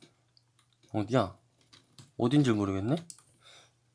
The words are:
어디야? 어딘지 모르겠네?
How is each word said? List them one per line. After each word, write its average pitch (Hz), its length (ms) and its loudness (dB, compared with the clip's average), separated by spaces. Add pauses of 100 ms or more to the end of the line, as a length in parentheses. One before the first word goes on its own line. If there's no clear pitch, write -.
(960)
어디야? 104 420 -2 (800)
어딘지 143 340 2
모르겠네? 101 460 0 (1000)